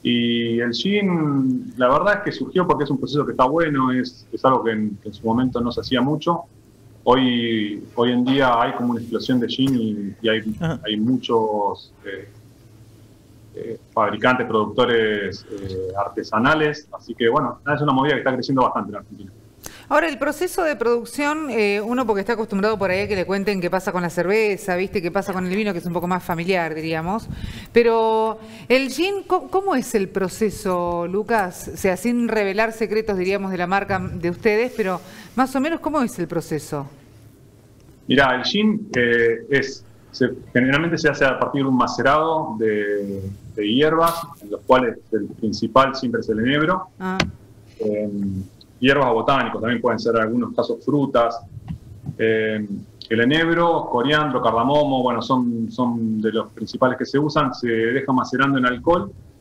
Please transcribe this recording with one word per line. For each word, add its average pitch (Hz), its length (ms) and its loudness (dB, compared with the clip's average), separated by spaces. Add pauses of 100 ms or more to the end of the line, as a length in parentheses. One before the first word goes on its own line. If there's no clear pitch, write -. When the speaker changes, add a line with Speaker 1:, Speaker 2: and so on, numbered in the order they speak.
Speaker 1:
Y 117 560 0
el 120 120 -2
gin, 151 1040 0
la 123 120 4
verdad 175 300 4
es - 20 -6
que 156 100 -4
surgió 175 340 0
porque 143 200 2
es 143 60 -6
un 135 80 0
proceso 135 280 -2
que 123 60 -6
está 123 120 2
bueno, 143 460 2
es, 127 420 -4
es 113 120 -10
algo 131 180 4
que 113 80 0
en, 107 320 -2
que 107 60 -10
en 101 60 -14
su - 120 -8
momento 120 340 2
no 117 120 -2
se - 80 -4
hacía 127 200 0
mucho. 156 420 0 (680)
Hoy, 117 720 2 (120)
hoy 120 180 2
en 123 100 2
día 127 380 4
hay 131 140 0
como 120 160 -2
una 113 100 -2
explosión 120 400 -2
de 113 80 -2
gin 135 260 0
y, 104 460 -2
y 113 80 0
hay, 110 320 -2
Speaker 2:
Ajá. 160 240 -2
Speaker 1:
hay 107 140 -4
muchos, 110 920 0 (140)
eh, 98 240 -14 (1300)
eh, 110 260 -10 (140)
fabricantes, 113 520 2
productores, 107 1040 0
eh, 95 380 -8 (100)
artesanales. 143 920 0
Así - 220 -14
que, 117 160 2
bueno, 147 300 0 (140)
es 135 60 -2
una 147 120 2
movida 135 200 2
que 127 60 2
está 127 160 0
creciendo 127 280 0
bastante 110 280 0
en 104 60 -10
Argentina. 95 360 -18 (560)
Speaker 3:
Ahora, 320 180 2
el 285 120 -4
proceso 320 460 -2
de 294 120 0
producción, 254 720 0
eh, 214 320 0
uno 240 260 -2
porque 202 140 2
está 226 140 0
acostumbrado 214 440 0
por 190 120 0
ahí 185 100 2
a 208 80 -2
que 208 80 0
le 180 80 0
cuenten 196 340 0
qué 175 120 -2
pasa 185 200 0
con 180 120 -2
la 175 80 -2
cerveza, 190 640 0
¿viste? 190 240 -2
Qué 170 100 -4
pasa 190 220 -2
con 180 140 -4
el 185 100 -2
vino, 214 160 0
que - 60 -4
es - 80 -8
un 175 80 -4
poco 175 120 -2
más 180 160 -2
familiar, 170 520 -2
diríamos. 160 520 -4 (460)
Pero 220 680 4 (300)
el 262 220 4
gin, 381 360 -2
¿cómo, 359 220 0
cómo 381 260 0
es 254 200 -2
el 196 160 0
proceso, 180 960 -2
Lucas? 202 680 -2
O 160 60 -12
sea, 185 180 0
sin 240 320 0
revelar 220 440 0
secretos, 214 440 -2
diríamos, 190 340 -2
de 185 60 -4
la 175 100 -2
marca 196 320 0
de 180 300 -4
ustedes, 220 480 0
pero 180 240 0 (360)
más 254 200 2
o 269 40 2
menos, 320 200 0
¿cómo 302 220 0
es - 160 -4
el 175 100 -4
proceso? 151 580 -4 (1200)
Speaker 1:
Mirá, 127 300 4
el 123 80 -4
gin, 208 520 0
eh, 117 540 2
es, 131 340 -2 (260)
se, 123 200 0 (220)
generalmente 147 460 2
se 151 100 2
hace 139 160 2
a 127 140 2
partir 139 240 0
de 135 60 2
un 131 80 4
macerado 151 840 2
de, 104 640 -2 (320)
de 104 120 -2
hierbas, 156 480 4 (280)
en - 80 -14
los 104 120 -8
cuales 127 360 4 (140)
el 101 140 -2
principal 113 680 2
siempre 117 260 -2
es - 80 -8
el 110 120 0
enebro. 151 480 0 (120)
Speaker 3:
Ah. 185 180 -4 (600)
Speaker 1:
Em, 101 640 -4 (380)
hierbas 135 300 4
o 113 40 2
botánicos, 113 460 0
también 117 220 -2
pueden 117 160 0
ser 113 160 0
en 113 80 4
algunos 113 320 -2
casos 117 280 -2
frutas. 131 560 0 (760)
Em, 110 500 0 (440)
el 113 100 2
enebro, 165 680 4
coriandro, 135 500 2
cardamomo, 131 640 2
bueno, 120 180 2
son, 120 500 0
son 117 520 0
de 107 100 0
los 110 200 -2
principales 123 440 0
que 123 80 -4
se 139 140 0
usan, 147 340 2
se 120 160 -4
deja 120 440 0
macerando 131 440 2
en 127 100 2
alcohol 165 460 0 (280)